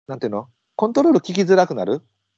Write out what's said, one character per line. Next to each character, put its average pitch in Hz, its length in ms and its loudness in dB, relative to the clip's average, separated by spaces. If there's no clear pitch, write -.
な 135 100 -12
ん - 20 -16
て 127 80 -6
い - 20 -2
う 104 40 -6
の？ 110 160 -8
コ 214 120 -2
ン 240 40 -4
ト 277 100 2
ロ 330 80 4
ー - 40 4
ル 190 60 4
効 - 60 -20
き 185 60 -10
づ 185 140 4
ら 180 100 4
く 156 80 -8
な 101 100 -4
る？ 123 180 -4